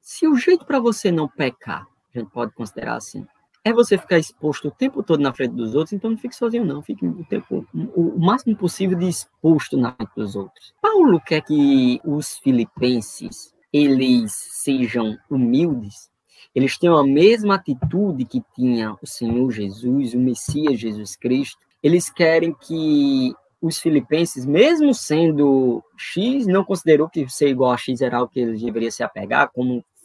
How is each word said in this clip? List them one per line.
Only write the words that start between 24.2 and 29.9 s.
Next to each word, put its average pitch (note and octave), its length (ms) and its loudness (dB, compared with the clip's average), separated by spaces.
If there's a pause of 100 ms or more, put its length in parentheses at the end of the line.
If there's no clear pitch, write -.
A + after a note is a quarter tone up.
mesmo C#4 480 4
sendo C#3+ 880 2 (140)
X, B3 500 -2
não F#3+ 180 2
considerou D#3+ 440 2
que C#3+ 200 -4
ser D3 200 0
igual B2+ 240 2
a A#2+ 40 0
X B2 240 -4
era B2 180 0
algo B2 140 -2
que - 60 -6
eles A2+ 240 -4
deveriam A2+ 280 -4
se - 120 -8
apegar, A2 500 -2
como B2+ 320 -4 (200)